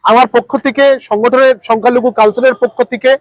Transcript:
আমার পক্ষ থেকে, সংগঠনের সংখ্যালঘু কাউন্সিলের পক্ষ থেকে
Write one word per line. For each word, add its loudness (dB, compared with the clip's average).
আমার 2
পক্ষ -2
থেকে, 0
সংগঠনের 0
সংখ্যালঘু 0
কাউন্সিলের 0
পক্ষ -4
থেকে -2